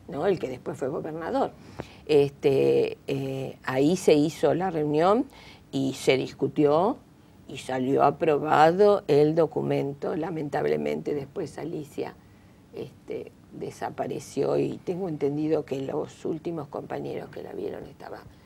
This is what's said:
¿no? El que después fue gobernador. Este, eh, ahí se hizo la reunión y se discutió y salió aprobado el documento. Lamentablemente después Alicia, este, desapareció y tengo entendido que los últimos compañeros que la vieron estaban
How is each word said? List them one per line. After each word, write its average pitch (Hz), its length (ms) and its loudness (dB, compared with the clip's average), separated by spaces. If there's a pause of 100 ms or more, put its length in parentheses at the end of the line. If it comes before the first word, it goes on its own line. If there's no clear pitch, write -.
¿no? 156 180 -4
El 185 100 2
que - 120 -4
después 131 280 -10
fue 131 120 -4
gobernador. 170 640 -4 (560)
Este, 139 920 4 (100)
eh, 135 560 -6
ahí 143 320 2
se 180 200 6
hizo 147 380 2
la 180 160 -2
reunión 165 580 2 (440)
y 135 220 -2
se 131 240 4
discutió 147 800 2 (500)
y 139 100 -14
salió 131 460 0
aprobado 156 1040 4
el 151 280 4
documento. 139 800 0
Lamentablemente 151 1000 -2
después 139 460 -8
Alicia, 143 560 -10 (580)
este, - 580 -12 (200)
desapareció - 1080 -4
y 139 260 -2
tengo 180 260 -4
entendido 151 540 -2
que 135 180 -6
los 135 440 -8
últimos 160 420 -6
compañeros 143 640 -8
que - 140 -14
la - 100 -14
vieron - 320 -8
estaban - 360 -16 (240)